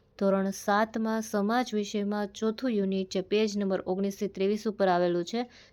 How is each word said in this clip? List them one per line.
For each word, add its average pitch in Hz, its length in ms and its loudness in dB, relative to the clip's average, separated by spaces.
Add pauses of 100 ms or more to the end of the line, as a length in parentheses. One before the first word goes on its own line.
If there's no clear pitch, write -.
(200)
ધોરણ 196 300 2
સાતમાં 220 720 0
સમાજ 220 540 0
વિષયમાં 208 520 -2
ચોથું 220 440 -2
યુનિટ, 190 400 0
જે 190 100 -2
પેજ 208 360 0
નંબર 190 240 0
ઓગણીસથી 196 460 -2
ત્રેવીસ 202 400 0
ઉપર 202 200 2
આવેલું 175 360 4
છે, 233 260 -4 (240)